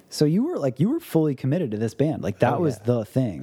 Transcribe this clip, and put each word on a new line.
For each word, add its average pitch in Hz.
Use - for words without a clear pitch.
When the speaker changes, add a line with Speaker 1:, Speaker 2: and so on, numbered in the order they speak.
Speaker 1:
So -
you 165
were, 330
like, 139
you 202
were 330
fully 156
committed 139
to 104
this 110
band. 139
Like, 98
that 143
Speaker 2:
Oh, 147
Speaker 1:
was 143
Speaker 2:
yeah. -
Speaker 1:
the 120
thing. 113